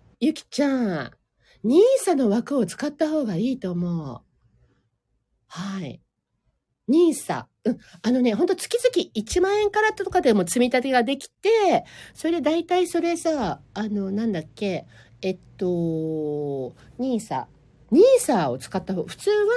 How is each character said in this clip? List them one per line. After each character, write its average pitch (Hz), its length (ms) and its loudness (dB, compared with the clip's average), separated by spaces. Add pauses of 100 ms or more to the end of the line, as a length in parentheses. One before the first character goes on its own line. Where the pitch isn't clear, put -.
(200)
ゆ - 140 0
き - 100 -14
ち - 200 -4
ゃ 226 400 -2
ん。 - 80 -14 (520)
ニ 254 160 4
ー 523 240 6
サ 349 120 2
の 254 140 2
枠 214 280 0
を 226 80 2
使 285 220 -6
っ 294 40 -4
た 302 180 -2
方 302 160 0
が 208 100 -4
い 240 180 -2
い - 60 -8
と 185 120 -6
思 170 420 -4
う。 - 80 -16 (1300)
は 190 380 -8
い。 120 160 -14 (840)
ニ 320 240 6
ー - 20 -6
サ。 127 340 -6 (180)
う 247 60 2
ん。 - 80 -6 (220)
あ 226 100 0
の 254 100 4
ね、 240 120 4
ほ 262 120 2
ん - 20 2
と 370 80 0
月 - 260 -4
々 494 320 0
一 226 280 -2
万 403 200 2
円 415 80 0
か 427 120 0
ら 440 120 2
と 381 160 -8
か 370 120 2
で 254 120 4
も 180 140 2
積 240 120 -2
み 247 80 4
立 247 160 0
て 269 80 -4
が 247 120 4
で 269 140 -2
き - 120 -18
て、 403 560 2 (280)
そ - 140 -6
れ 339 120 0
で - 20 -4
大 330 240 0
体 349 220 2
そ 339 140 -2
れ 339 160 -2
さ、 269 440 -2 (120)
あ 214 160 -6
の、 196 220 -4
な 214 140 -2
ん 226 60 0
だ 175 100 -4
っ - 40 -16 (100)
け。 190 300 -6 (360)
え 185 100 -2
っ 185 60 -10 (200)
と、 156 1200 -4 (220)
ニ 247 220 -2
ー - 0 -
サ。 131 300 -6 (420)
ニ 269 80 6
ー 403 40 10 (160)
サ 170 320 0
を 127 60 -6
使 - 180 -10
っ 175 80 -4
た 196 100 -6
方、 175 100 -4
普 - 140 -12
通 - 120 -4 (280)